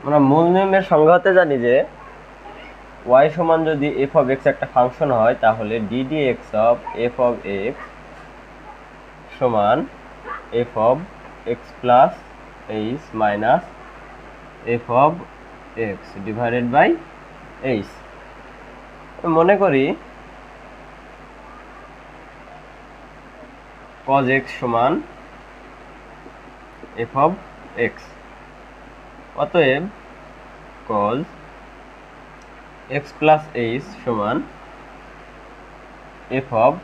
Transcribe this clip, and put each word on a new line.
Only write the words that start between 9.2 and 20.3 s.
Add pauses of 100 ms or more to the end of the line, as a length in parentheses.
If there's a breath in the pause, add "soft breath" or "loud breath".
সমান (920)
f (160)
of (600)
x (220)
plus (760)
h (180)
minus (1200)
f (180)
of (840)
x (280)
divided (100)
by (960)
h। (1500)
মনে
করি (4000)